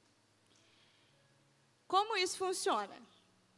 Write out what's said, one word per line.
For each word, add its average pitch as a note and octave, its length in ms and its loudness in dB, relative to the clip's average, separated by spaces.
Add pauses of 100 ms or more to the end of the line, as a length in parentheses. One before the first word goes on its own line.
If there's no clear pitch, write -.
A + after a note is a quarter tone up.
(1900)
Como G#4+ 300 2
isso F#4 200 0
funciona? F4+ 580 -2 (640)